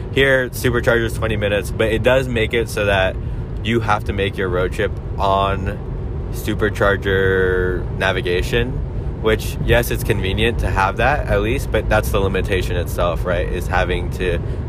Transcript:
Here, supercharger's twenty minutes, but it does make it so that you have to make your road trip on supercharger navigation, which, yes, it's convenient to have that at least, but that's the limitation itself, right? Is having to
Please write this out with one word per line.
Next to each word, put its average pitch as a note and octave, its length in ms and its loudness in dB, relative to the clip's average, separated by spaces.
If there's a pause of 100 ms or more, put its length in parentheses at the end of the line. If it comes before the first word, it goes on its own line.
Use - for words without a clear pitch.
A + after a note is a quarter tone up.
(120)
Here, C3 380 4
supercharger's A#2 640 2
twenty A2 220 -2
minutes, G2+ 340 0
but A2 180 2
it A2+ 140 0
does B2+ 260 4
make A2+ 240 0
it A#2 160 0
so G#2+ 180 -2
that F#2+ 300 2 (460)
you A2+ 180 0
have G#2+ 240 0
to A2+ 80 -4
make G2 240 -2
your F#2+ 120 -2
road F2+ 240 0
trip G2+ 180 0 (280)
on G2 600 0 (540)
supercharger F#2+ 1600 0
navigation, F#2 760 0 (500)
which, A2 420 0
yes, A#2 260 4
it's A2+ 140 -2
convenient G#2 560 0
to G2 100 0
have G2 280 0
that C3 300 0
at G#2 120 2
least, A#2 300 0
but G#2+ 180 0
that's G#2+ 220 2
the G#2 100 2
limitation F#2+ 560 0
itself, F2 480 0
right? F2+ 240 0
Is F2 180 -2
having F2+ 460 0
to F2+ 260 0 (300)